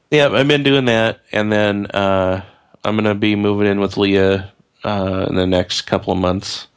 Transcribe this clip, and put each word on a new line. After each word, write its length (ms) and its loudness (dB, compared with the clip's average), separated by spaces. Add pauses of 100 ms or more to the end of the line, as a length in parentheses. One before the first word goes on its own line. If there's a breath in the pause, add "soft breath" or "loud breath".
(100)
yeah, 180 4
I've 200 2
been 160 2
doing 220 2
that, 340 0 (120)
and 200 0
then, 340 0
uh, 560 0 (420 loud breath)
I'm 120 -2
gonna 180 0
be 220 0
moving 320 0
in 100 0
with 180 -2
Leah, 560 2 (320)
uh, 440 -4
in 80 -4
the 100 0
next 360 -2
couple 300 -4
of 60 -2
months. 480 -4 (100)